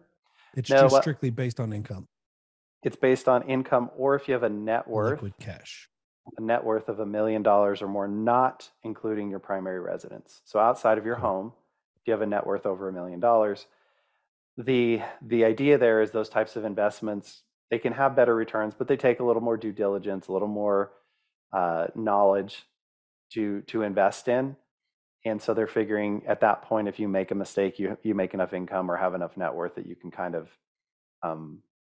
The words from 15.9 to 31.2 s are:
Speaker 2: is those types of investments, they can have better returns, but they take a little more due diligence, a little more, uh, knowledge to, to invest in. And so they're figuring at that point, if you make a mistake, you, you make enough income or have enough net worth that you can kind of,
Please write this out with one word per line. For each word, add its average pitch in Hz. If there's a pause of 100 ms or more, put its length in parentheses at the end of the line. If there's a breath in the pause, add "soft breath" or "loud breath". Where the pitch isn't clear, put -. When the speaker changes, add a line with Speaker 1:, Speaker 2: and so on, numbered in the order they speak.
Speaker 2:
is 104
those 107
types 110
of 110
investments, 104 (280)
they 117
can 117
have 135
better 123
returns, 110
but 123
they 139
take 123
a 127
little 117
more 117
due 107
diligence, 101
a 95
little 98
more, 104 (600 soft breath)
uh, 85
knowledge 101 (640)
to, 104
to 113
invest 98
in. 131 (720)
And 110
so 113
they're 107
figuring 104
at 107
that 107
point, 107
if 95
you 107
make 95
a 101
mistake, 98
you, 98
you 107
make 95
enough 92
income 92
or 87
have 92
enough 87
net 80
worth 85
that -
you 87
can 87
kind 87
of, 80 (760)